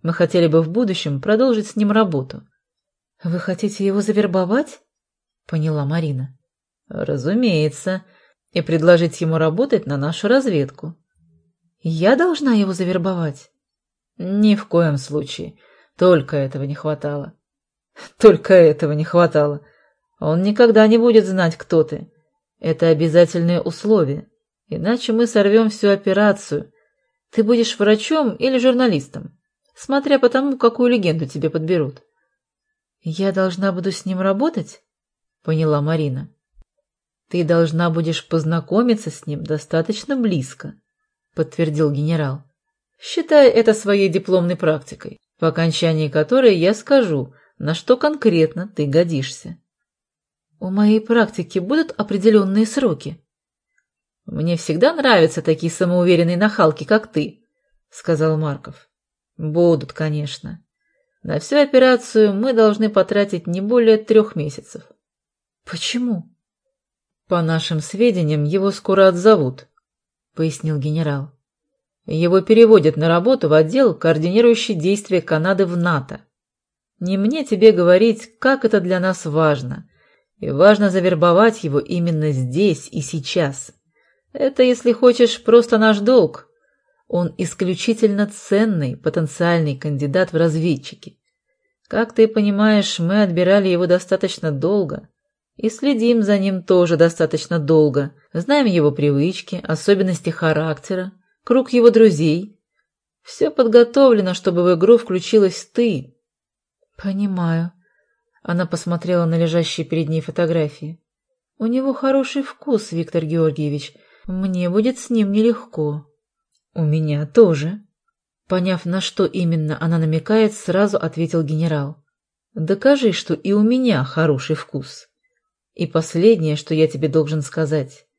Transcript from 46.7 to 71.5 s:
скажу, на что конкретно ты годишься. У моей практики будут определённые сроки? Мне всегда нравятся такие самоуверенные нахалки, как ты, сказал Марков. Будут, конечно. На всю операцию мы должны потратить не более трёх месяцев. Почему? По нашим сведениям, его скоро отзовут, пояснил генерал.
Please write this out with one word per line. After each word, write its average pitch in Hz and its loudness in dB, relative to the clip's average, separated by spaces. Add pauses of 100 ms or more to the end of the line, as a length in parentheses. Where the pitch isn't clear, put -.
скажу, 185 0 (240)
на 151 -6
что 247 0
конкретно 202 -2
ты 147 -4
годишься. 160 -4 (1040)
У 185 -10
моей 208 2
практики 220 -2
будут 302 -2
определённые 202 2
сроки? 190 -4 (1040)
Мне 165 -4
всегда 180 0
нравятся 196 2
такие 165 -2
самоуверенные 175 2
нахалки, 180 0
как 214 -2
ты, - -6 (440)
сказал 160 -2
Марков. 139 -8 (480)
Будут, 160 0
конечно. 151 -8 (600)
На - -6
всю - -2
операцию 254 2
мы 240 -2
должны 220 2
потратить 202 -2
не 180 -6
более 226 2
трёх 214 0
месяцев. - -12 (800)
Почему? 226 -6 (920)
По 175 0
нашим 160 -2
сведениям, 175 0
его 190 0
скоро 190 2
отзовут, 175 2 (640)
пояснил 156 -4
генерал. 147 -4 (720)